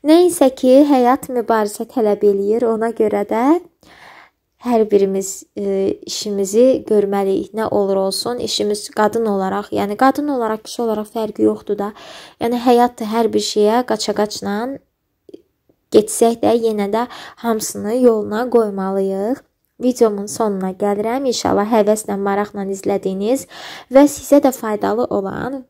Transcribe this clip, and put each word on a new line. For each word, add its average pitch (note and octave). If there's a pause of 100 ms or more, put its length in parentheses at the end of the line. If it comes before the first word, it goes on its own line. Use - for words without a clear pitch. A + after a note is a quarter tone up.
Nəysə D#4+
ki, B3+ (120)
həyat B3+
mübarizə A3
tələb G#3
eləyir, G3+
ona A3+
görə G#3
də A3 (1200)
hər A#3
birimiz, G3 (260)
ə, G3 (100)
işimizi G#3
görməliyik. G3
Nə A3
olur G3
olsun, A#3
işimiz G#3
qadın A3
olaraq, G3
yəni G3+
qadın C4+
olaraq, A3
kişi -
olaraq G#3+
fərqi G#3+
yoxdur G#3+
da. G3+ (460)
Yəni A#3
həyat A#3+
hər A3
bir G#3+
şeyə G#3+
qaça-qaçla G#3 (1300)
I -
getsək A#3
də, A3
yenə G#3+
də A#3 (380)
hamısını A3
yoluna G#3+
qoymalıyıq. G3 (400)
Videomun G#3+
sonuna F#3+
gəlirəm. G#3+
İnşallah G3+
həvəslə, G#3+
maraqla G3+
izlədiniz G3 (420)
və C4+
sizə C#4+
də B3+
faydalı G#3+
olan A3